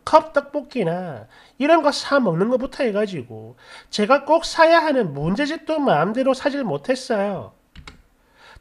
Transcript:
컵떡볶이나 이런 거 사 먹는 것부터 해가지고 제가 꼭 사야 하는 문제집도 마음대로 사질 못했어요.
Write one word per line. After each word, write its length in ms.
컵떡볶이나 1200
이런 240
거 100
사 280
먹는 300
것부터 340
해가지고 720
제가 360
꼭 200
사야 380
하는 300
문제집도 640
마음대로 560
사질 280
못했어요. 880